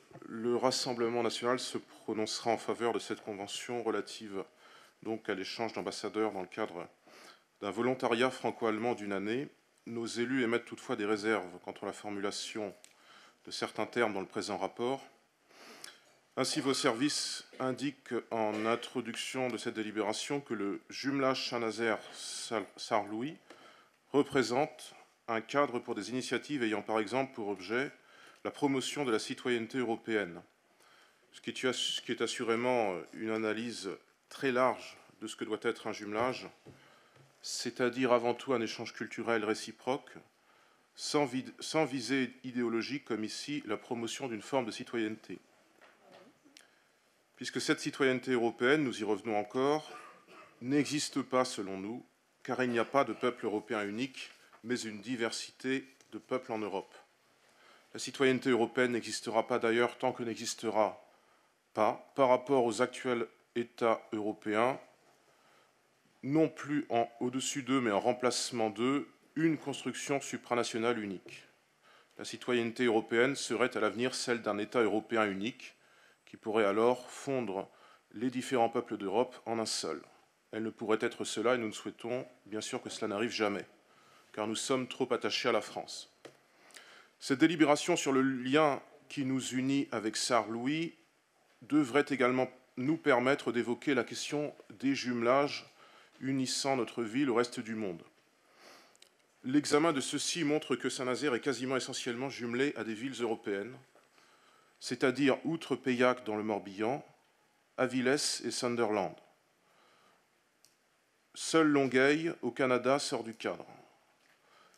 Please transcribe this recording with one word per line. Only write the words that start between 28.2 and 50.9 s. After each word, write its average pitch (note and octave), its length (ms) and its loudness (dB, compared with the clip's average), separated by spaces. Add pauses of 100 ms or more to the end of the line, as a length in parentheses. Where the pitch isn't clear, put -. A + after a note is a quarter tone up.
la G#2+ 60 -4
promotion C#3 540 0
de B2 80 0
la G#2+ 80 4
citoyenneté A#2+ 580 -2
européenne, G#2+ 640 -2 (880)
ce - 100 -20
qui - 100 -8
est, B2+ 220 0
ce - 280 -2
qui - 100 -6
est A#2 120 -2
assurément A#2 760 2 (160)
une A2 180 -6
analyse A2 600 -4 (380)
très - 220 -2
large B2 480 0 (220)
de A2 80 -10
ce - 80 -12
que - 80 -8
doit G#2+ 180 -4
être A#2 240 -2
un A2 60 -4
jumelage, G#2+ 560 -4 (960)
c'est-à-dire B2 680 0
avant A#2+ 220 4
tout C3 200 -2
un A#2 60 2
échange A2 320 -4
culturel A2+ 520 -2
réciproque, A2+ 680 -4 (840)
sans D3 280 2
vid-, A#2+ 340 -4
sans D#3+ 240 2
visée B2+ 480 0 (100)
idéologique A#2+ 600 -2
comme G#2+ 200 -2
ici C#3+ 420 -6
la G#2+ 100 -2
promotion A#2 520 -6
d'une A2+ 120 -6
forme C3 240 0
de G#2+ 60 -6
citoyenneté. G#2+ 680 -6 (2000)
Puisque B2+ 260 -6
cette D3+ 200 2
citoyenneté C3 520 2
européenne, A#2+ 500 4
nous A2 180 -2
y G#2+ 40 -2
revenons G#2+ 320 0
encore, C3 540 0 (720)
n'existe C#3 580 0